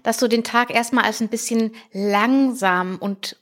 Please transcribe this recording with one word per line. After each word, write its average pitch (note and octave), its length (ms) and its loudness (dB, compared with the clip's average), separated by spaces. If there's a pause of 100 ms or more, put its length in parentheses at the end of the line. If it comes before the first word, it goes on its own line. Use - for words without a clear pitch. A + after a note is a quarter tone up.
dass A3+ 160 -2
du B3 100 2
den A3+ 160 0
Tag A#3+ 260 0
erstmal A#3 340 0
als G#3+ 160 -2
ein A3 80 -2
bisschen A3+ 460 -2 (180)
langsam G3+ 1080 2
und - 440 -8